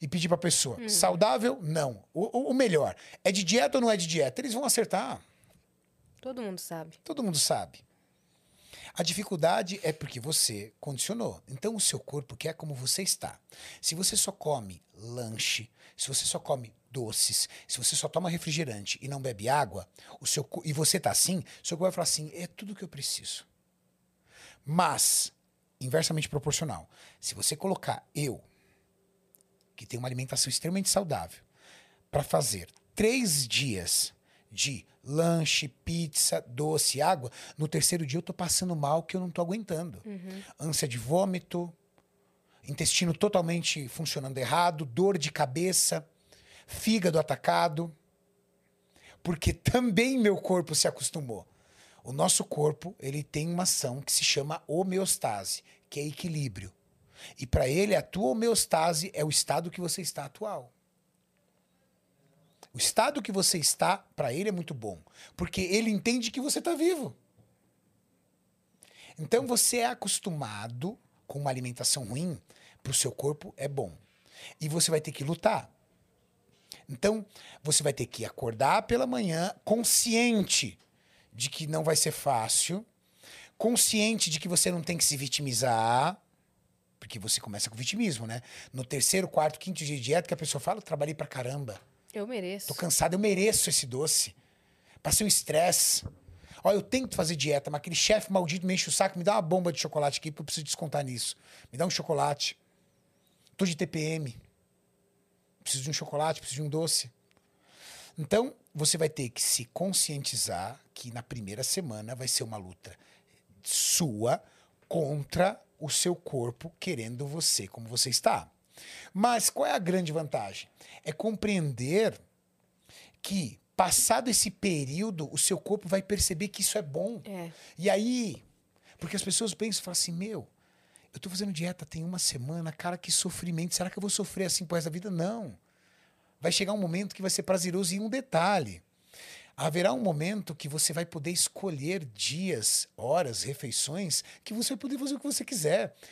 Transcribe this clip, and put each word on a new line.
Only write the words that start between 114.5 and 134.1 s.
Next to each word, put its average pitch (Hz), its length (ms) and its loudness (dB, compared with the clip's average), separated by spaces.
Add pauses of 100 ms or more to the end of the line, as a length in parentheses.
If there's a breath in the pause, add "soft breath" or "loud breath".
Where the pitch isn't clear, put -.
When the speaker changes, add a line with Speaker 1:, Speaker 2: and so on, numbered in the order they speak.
Speaker 1:
contra 165 760 0 (160)
o 151 120 -8
seu 180 260 2
corpo 120 640 -6
querendo 123 460 -4
você 139 420 0
como 113 180 -14
você 120 220 0
está. 123 420 2 (640 loud breath)
Mas 226 380 4
qual - 160 0
é 269 60 2
a 277 60 2
grande 180 340 0
vantagem? 139 560 -4 (360 loud breath)
É 151 80 -4
compreender 185 1040 0 (1040 loud breath)
que, 180 400 -4 (160)
passado 233 540 4
esse - 200 4
período, 160 800 -2
o - 60 -6
seu 165 220 2
corpo 208 280 -2
vai 190 140 2
perceber 190 480 -2
que - 140 -6
isso - 160 2
é 208 40 0
bom. 170 420 -4
Speaker 2:
É. 175 280 -10 (240 loud breath)
Speaker 1:
E 190 140 2
aí, 220 520 0 (560 soft breath)
porque 185 180 -6
as 190 60 -2
pessoas 202 300 0
pensam, 214 300 -2
falam 180 100 -10
assim, 175 200 -2
"Meu, 180 360 -6 (640 soft breath)
eu - 80 -12
tô 202 80 -12
fazendo 185 240 -2
dieta 170 320 -4
tem 160 180 -8
uma 180 160 -4
semana, 156 540 -2
cara, 175 240 -6
que 175 160 -4
sofrimento, 175 640 -2
será 180 160 -2
que - 80 -10
eu - 20 -6
vou 202 80 -4
sofrer 190 380 -2